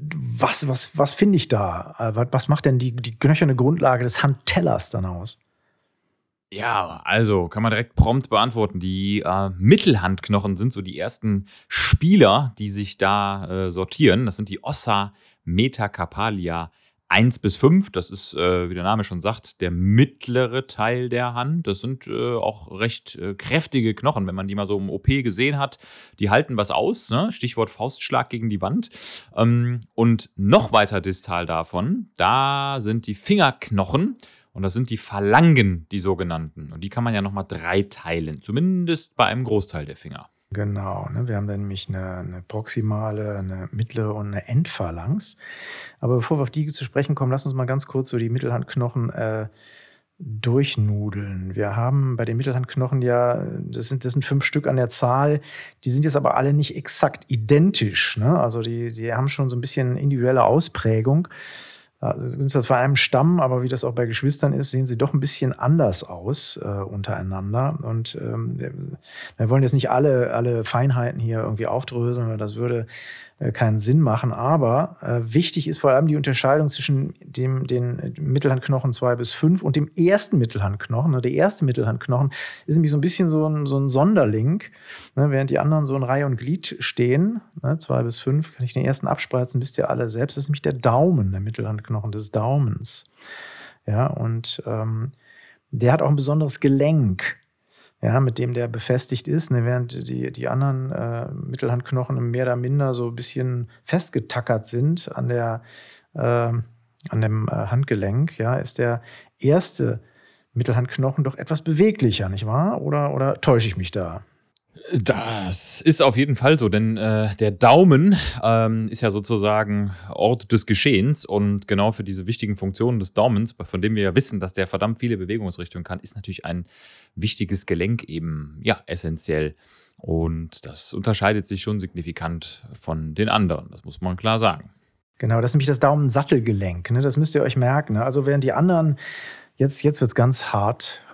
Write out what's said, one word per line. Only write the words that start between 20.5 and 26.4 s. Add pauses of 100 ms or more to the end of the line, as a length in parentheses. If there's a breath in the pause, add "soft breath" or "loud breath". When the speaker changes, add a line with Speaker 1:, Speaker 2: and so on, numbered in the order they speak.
Speaker 2:
Teil
der
Hand.
Das
sind,
äh,
auch (100)
recht,
äh,
kräftige
Knochen,
wenn
man
die
mal
so
im
O
P
gesehen
hat. (400 loud breath)
Die
halten